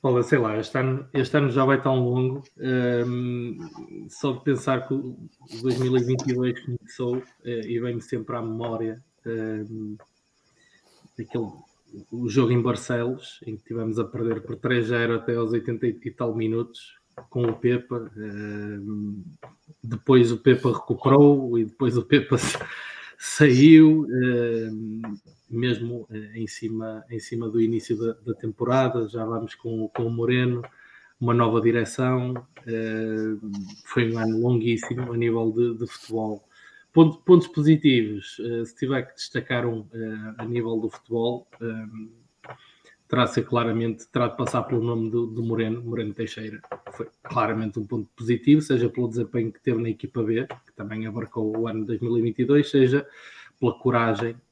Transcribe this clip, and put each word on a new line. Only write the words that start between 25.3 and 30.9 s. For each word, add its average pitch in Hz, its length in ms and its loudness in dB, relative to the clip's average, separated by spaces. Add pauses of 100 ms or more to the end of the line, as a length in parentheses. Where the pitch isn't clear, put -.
mesmo, 117 640 -4
eh, 107 240 -12
em 113 120 -6
cima, 110 640 -8
em 117 80 -8
cima 117 280 -6
do 113 140 0
início 113 380 0
da, 113 160 -2 (100)
da 117 80 -6
temporada, 120 760 0
já 110 160 -8
vamos 113 320 -6
com, 110 400 -6
com 117 120 -2
o 117 40 -2
Moreno, 120 520 0 (580)